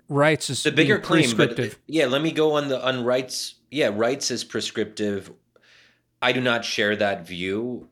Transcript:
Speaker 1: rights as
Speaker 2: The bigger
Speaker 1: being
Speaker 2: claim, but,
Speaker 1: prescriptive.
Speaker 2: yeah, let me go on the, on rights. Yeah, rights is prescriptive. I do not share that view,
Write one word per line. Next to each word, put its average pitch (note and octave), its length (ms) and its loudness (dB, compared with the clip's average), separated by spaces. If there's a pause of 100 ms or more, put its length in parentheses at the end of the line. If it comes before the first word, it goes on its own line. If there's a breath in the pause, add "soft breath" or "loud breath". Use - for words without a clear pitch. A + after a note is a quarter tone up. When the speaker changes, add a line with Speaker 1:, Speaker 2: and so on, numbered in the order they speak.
Speaker 1:
rights D3 440 2
as B2 100 -4
Speaker 2:
The D3 100 0
bigger D3+ 260 4
Speaker 1:
being - 60 -8
Speaker 2:
claim, D#3+ 320 4
but, C3+ 200 2
Speaker 1:
prescriptive. A#2 320 -6
Speaker 2:
yeah, D3+ 180 2
let C3 160 0
me D#3+ 100 0
go D3+ 220 2
on C#3+ 140 0
the, B2+ 180 -2
on B2+ 180 -2
rights. - 520 -2 (160)
Yeah, C#3 200 0
rights A#2+ 380 0
is A#2 140 -4
prescriptive. G#2 880 -4 (880 soft breath)
I B2+ 100 2
do B2+ 100 0
not A#2 220 0
share G#2+ 340 0
that G2 300 0
view, G2 640 -6